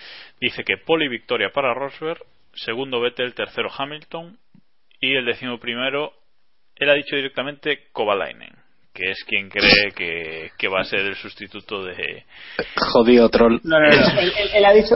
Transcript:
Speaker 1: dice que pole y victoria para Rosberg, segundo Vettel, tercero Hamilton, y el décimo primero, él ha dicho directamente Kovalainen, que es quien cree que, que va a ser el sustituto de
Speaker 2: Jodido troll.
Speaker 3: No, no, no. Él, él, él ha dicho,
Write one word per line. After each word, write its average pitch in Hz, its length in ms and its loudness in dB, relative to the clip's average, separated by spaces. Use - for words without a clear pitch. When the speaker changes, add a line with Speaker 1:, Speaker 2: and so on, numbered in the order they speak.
Speaker 1:
dice 123 240 -4
que 95 220 -2
pole 160 200 0
y 135 40 -4
victoria 113 420 -4
para 135 220 -2
Rosberg, 139 460 -10
segundo 127 480 -6
Vettel, 123 320 -4
tercero 107 420 -6
Hamilton, 151 600 -12
y 131 160 0
el 127 100 -2
décimo 120 340 -6
primero, 131 520 -6
él 143 140 -2
ha 147 40 6
dicho 143 220 -4
directamente 139 760 -6
Kovalainen, 73 600 -4
que 95 180 -6
es - 140 -10
quien 98 240 -4
cree 101 460 2
que, 82 600 -10
que 107 100 -4
va 95 140 -2
a 95 40 -2
ser 101 160 -4
el 98 140 -4
sustituto 101 680 -14
de 90 380 -12
Speaker 2:
Jodido 120 360 8
troll. 117 340 4
Speaker 3:
No, 160 160 2
no, 151 100 6
no. 135 300 6
Él, 180 200 0
él, 196 160 -2
él 202 100 6
ha 202 80 8
dicho, 220 220 6